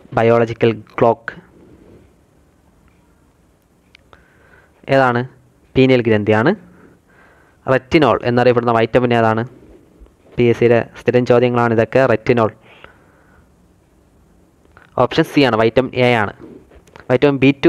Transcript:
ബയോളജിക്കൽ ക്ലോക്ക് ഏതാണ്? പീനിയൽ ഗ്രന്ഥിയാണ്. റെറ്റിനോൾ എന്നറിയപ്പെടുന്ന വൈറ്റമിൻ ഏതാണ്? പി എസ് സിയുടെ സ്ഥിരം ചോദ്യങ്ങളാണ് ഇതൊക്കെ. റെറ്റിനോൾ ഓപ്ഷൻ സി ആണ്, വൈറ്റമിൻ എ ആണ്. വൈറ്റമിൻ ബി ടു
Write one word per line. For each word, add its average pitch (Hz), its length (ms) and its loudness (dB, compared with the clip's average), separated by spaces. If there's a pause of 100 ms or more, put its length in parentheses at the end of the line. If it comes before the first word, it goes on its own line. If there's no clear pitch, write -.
(120)
ബയോളജിക്കൽ 117 600 0 (260)
ക്ലോക്ക് - 500 -4 (3500)
ഏതാണ്? 123 240 0 (560)
പീനിയൽ 131 260 2
ഗ്രന്ഥിയാണ്. 110 520 0 (1160)
റെറ്റിനോൾ 131 560 0
എന്നറിയപ്പെടുന്ന 120 440 0
വൈറ്റമിൻ 120 420 0
ഏതാണ്? 113 280 0 (960)
പി 123 140 0
എസ് 117 80 -2
സിയുടെ 117 300 2 (120)
സ്ഥിരം 123 300 -2
ചോദ്യങ്ങളാണ് 120 440 0
ഇതൊക്കെ. 113 380 0
റെറ്റിനോൾ 113 380 0 (2500)
ഓപ്ഷൻ 123 340 -2
സി 147 80 -2
ആണ്, 123 160 0
വൈറ്റമിൻ 117 380 0
എ 123 140 0 (140)
ആണ്. 98 100 -6 (760)
വൈറ്റമിൻ 139 340 0
ബി 135 100 2 (100)
ടു 170 40 4